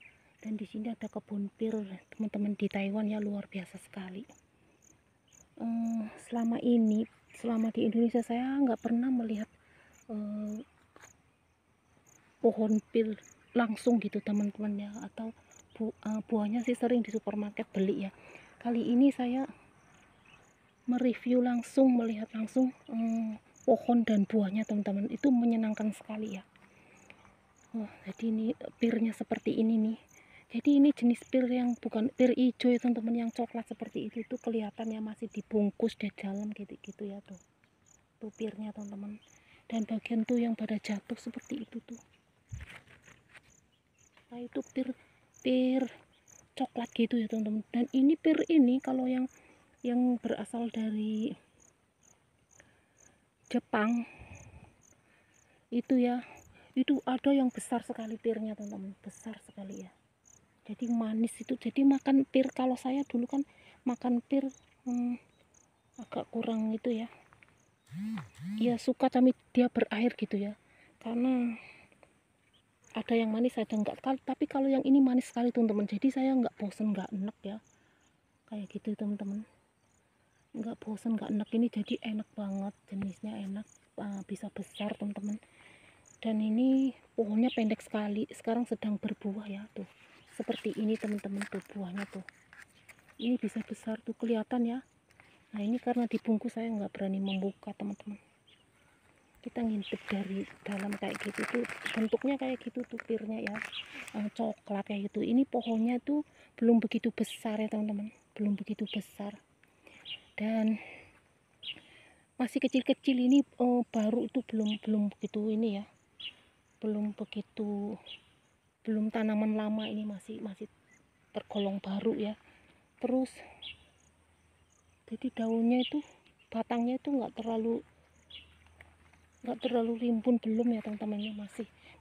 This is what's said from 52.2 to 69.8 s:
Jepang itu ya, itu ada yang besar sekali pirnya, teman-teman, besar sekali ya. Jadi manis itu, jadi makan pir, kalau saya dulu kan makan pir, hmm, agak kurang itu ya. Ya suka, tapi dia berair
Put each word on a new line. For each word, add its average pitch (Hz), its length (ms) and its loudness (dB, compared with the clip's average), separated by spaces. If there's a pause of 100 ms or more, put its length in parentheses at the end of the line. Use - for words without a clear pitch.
Jepang 233 560 0 (1600)
itu 247 320 2
ya, 240 240 2 (480)
itu 262 320 2
ada 269 320 4
yang 262 160 4
besar - 320 -4
sekali 226 320 -8
pirnya, 220 400 -2
teman-teman, 202 480 -10
besar 214 400 -12
sekali 190 400 -12
ya. 180 80 -20 (720)
Jadi 220 240 -8
manis 226 520 0
itu, 247 200 -4
jadi 269 240 2
makan 269 440 6
pir, 262 280 4
kalau 254 200 2
saya 269 280 -2
dulu 240 200 -2
kan 277 200 -2 (400)
makan 247 360 2
pir, 277 280 0 (360)
hmm, 240 320 0 (840)
agak - 280 -6
kurang 226 480 -2
itu 226 280 -2
ya. 233 40 -10 (1500)
Ya 233 160 2
suka, 262 320 0
tapi 254 240 6 (240)
dia 247 160 2
berair 226 400 2